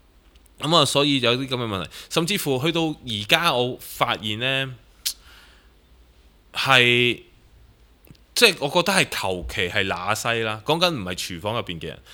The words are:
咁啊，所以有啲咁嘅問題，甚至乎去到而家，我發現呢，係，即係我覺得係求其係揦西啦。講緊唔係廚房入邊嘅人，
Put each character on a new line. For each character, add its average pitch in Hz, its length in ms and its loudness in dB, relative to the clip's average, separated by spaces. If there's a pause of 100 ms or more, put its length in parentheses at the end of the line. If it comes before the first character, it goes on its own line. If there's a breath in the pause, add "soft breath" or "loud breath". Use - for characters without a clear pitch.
(600)
咁 151 160 2
啊， 156 80 8
所 143 220 2
以 143 160 2
有 120 140 4
啲 131 120 -4
咁 131 100 -4
嘅 120 100 -4
問 95 160 -2
題， 76 60 -10 (200 loud breath)
甚 165 160 0
至 196 140 -2
乎 135 240 0
去 165 80 0
到 165 100 -2
而 131 360 -4 (100)
家， 165 260 2
我 123 260 0
發 120 380 -4
現 107 220 -6
呢， 131 360 -4 (1800 loud breath)
係， 120 680 4 (1120)
即 - 140 6
係 180 120 4
我 143 100 -2
覺 170 140 2
得 196 100 0
係 175 160 2
求 92 380 -4
其 - 220 -4
係 98 160 0
揦 95 300 -2
西 117 280 -2
啦。 110 220 -6
講 160 140 0
緊 175 140 2
唔 113 100 -6
係 90 120 -6
廚 87 240 -8
房 104 160 -4
入 117 60 -2
邊 90 180 -8
嘅 82 80 -10
人， 67 120 -12 (140 loud breath)